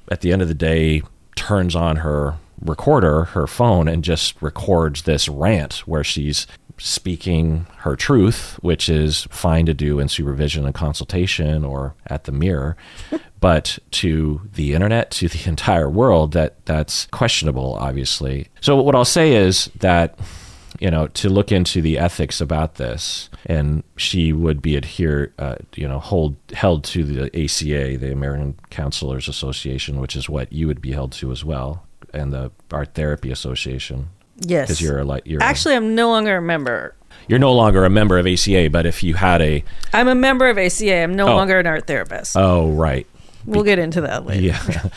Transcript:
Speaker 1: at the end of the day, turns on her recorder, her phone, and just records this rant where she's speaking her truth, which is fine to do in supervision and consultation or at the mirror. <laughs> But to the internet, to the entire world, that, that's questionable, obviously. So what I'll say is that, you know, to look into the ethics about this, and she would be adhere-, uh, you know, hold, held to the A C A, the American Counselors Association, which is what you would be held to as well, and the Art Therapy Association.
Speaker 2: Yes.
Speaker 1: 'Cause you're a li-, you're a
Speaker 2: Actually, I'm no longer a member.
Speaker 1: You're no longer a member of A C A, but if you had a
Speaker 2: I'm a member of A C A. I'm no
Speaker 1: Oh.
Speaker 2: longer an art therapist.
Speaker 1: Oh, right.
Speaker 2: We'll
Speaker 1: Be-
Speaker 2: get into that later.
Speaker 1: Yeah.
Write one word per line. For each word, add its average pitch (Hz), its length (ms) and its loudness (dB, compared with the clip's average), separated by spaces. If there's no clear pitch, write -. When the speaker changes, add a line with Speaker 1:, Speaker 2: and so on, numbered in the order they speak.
Speaker 1:
at 90 100 -4
the 87 100 2
end 92 120 4
of 87 40 0
the 82 60 0
day, 80 480 2
turns 92 400 0
on 82 220 0
her 73 380 -2
recorder, 82 640 2
her 80 200 -2
phone, 92 440 2
and 82 160 -2
just - 360 -2
records 80 600 -2
this 76 260 0
rant 76 580 -2
where 78 180 -2
she's 73 440 -4
speaking 82 880 -2
her 71 160 -4
truth, 117 640 2
which 82 260 0
is 78 440 0
fine 80 340 0
to 80 80 2
do 73 260 -2
in 69 80 0
supervision 71 580 -4
and 67 80 -4
consultation 78 920 -2
or 69 280 -6
at - 180 -10
the 69 60 -8
mirror. 76 460 -2
<laughs> 330 80 -4
But 85 360 2
to 78 500 -2
the 73 180 -2
internet, 104 380 0
to - 160 -2
the - 200 -6
entire 85 400 0
world, 82 440 4
that, 78 340 -2
that's - 460 -2
questionable, 65 680 -2
obviously. 67 680 -4
So 139 220 4
what 139 140 4
I'll 123 100 4
say 160 300 4
is 92 340 4
that, 87 360 2
you 92 100 0
know, 78 180 0
to - 220 -2
look - 220 2
into 92 280 2
the 80 200 2
ethics 85 420 -2
about 78 340 -2
this, - 540 -8
and 76 380 0
she 82 360 0
would 78 300 0
be 78 120 0
adhere-, 71 640 -2
uh, 65 200 -8
you 73 120 -6
know, 69 120 -6
hold, 78 380 -2
held 82 320 0
to 85 180 -2
the 69 360 -4
A 78 60 -2
C 73 280 -4
A, 67 240 -4
the 67 140 -6
American 69 440 -4
Counselors 69 560 -6
Association, 67 720 -8
which 65 160 -8
is 67 120 -8
what 69 240 -6
you 80 140 -2
would 73 160 -2
be 67 120 -6
held 67 180 -6
to 65 200 -8
as 65 140 -8
well, 73 400 -8
and 69 200 -6
the 65 180 -8
Art 73 240 -8
Therapy 73 360 -4
Association. 65 760 -8
Speaker 2:
Yes. 170 300 0
Speaker 1:
'Cause 80 120 -2
you're 71 180 0
a 71 60 -2
li-, 69 180 -4
you're 76 180 -2
a - 20 2
Speaker 2:
Actually, 262 320 2
I'm 220 180 0
no 233 160 2
longer 214 280 2
a 170 40 -4
member. 135 540 -2
Speaker 1:
You're 117 100 4
no 135 160 6
longer 104 320 8
a 95 60 6
member 101 260 6
of 90 80 4
A 92 120 2
C 98 180 2
A, 82 140 6
but 85 180 2
if 82 160 0
you 85 100 2
had 90 300 4
a 76 200 2
Speaker 2:
I'm 240 140 4
a 254 80 4
member 262 340 4
of 214 80 2
A 185 120 2
C 208 200 0
A. 175 140 2
I'm 180 120 -2
no 196 120 2
Speaker 1:
Oh. - 80 6
Speaker 2:
longer 190 240 4
an 175 80 2
art 156 180 -2
therapist. - 500 -4
Speaker 1:
Oh, 90 360 4
right. 76 340 0
Speaker 2:
We'll 208 140 2
Speaker 1:
Be- 208 80 2
Speaker 2:
get 196 80 4
into 165 240 -2
that 139 240 -4
later. 95 160 0
Speaker 1:
Yeah. 87 560 -2